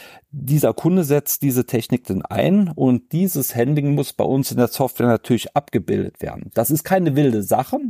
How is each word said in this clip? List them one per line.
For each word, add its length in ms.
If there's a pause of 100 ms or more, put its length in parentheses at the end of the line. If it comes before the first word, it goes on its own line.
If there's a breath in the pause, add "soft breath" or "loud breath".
(300 loud breath)
dieser 460
Kunde 280
setzt 380
diese 240
Technik 380
dann 180
ein 540
und 380
dieses 420
Handling 400
muss 180
bei 100
uns 280
in 60
der 100
Software 400
natürlich 480
abgebildet 640
werden. 320
Das 160
ist 140
keine 320
wilde 260
Sache, 380 (100)